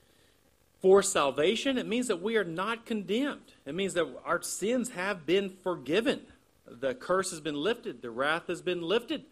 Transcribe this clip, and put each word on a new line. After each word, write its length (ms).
For 200
salvation, 800
it 80
means 200
that 140
we 160
are 60
not 420
condemned. 680
It 80
means 220
that 120
our 200
sins 460
have 360
been 240
forgiven. 640
The 260
curse 380
has 100
been 140
lifted. 480
The 80
wrath 360
has 140
been 220
lifted. 480